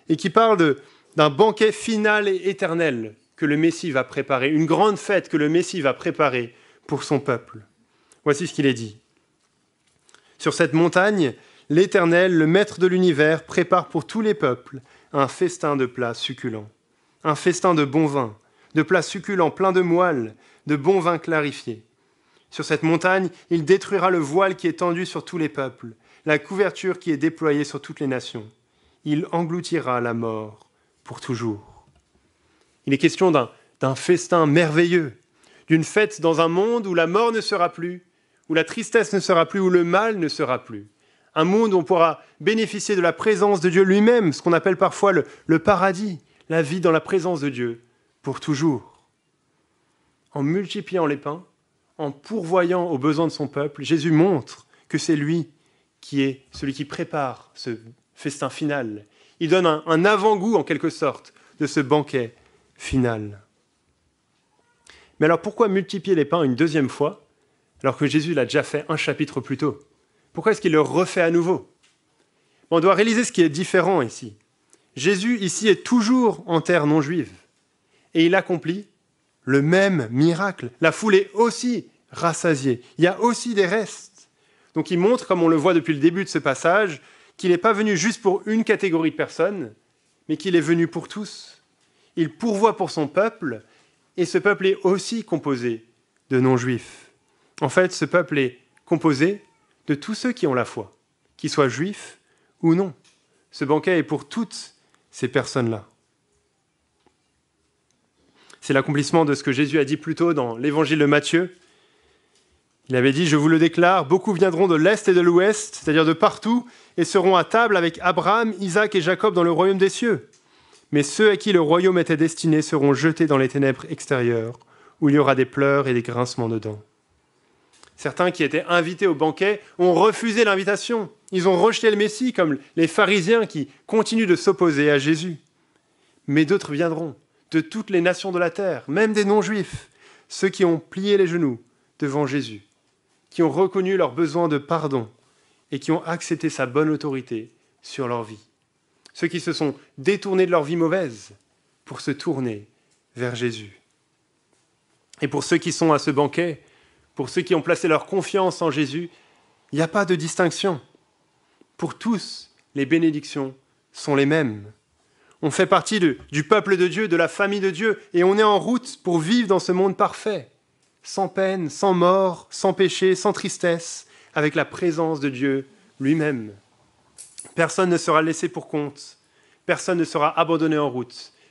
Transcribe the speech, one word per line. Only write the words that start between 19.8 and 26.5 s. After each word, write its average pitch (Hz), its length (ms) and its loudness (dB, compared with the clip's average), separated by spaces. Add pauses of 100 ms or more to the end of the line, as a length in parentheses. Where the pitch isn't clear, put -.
moelle, 170 540 0 (300)
de 151 100 0
bon 175 240 2
vin 170 180 0
clarifié. 143 680 -6 (680)
Sur - 160 -10
cette 156 180 -2
montagne, 175 460 2 (200)
il 165 160 -2
détruira 190 440 2
le 180 100 0
voile 180 360 0
qui - 120 -6
est 160 120 -4
tendu 175 260 -2
sur 170 200 -10
tous 180 120 -10
les 151 120 -2
peuples, 127 440 -10 (320)
la 151 140 2
couverture 185 600 -4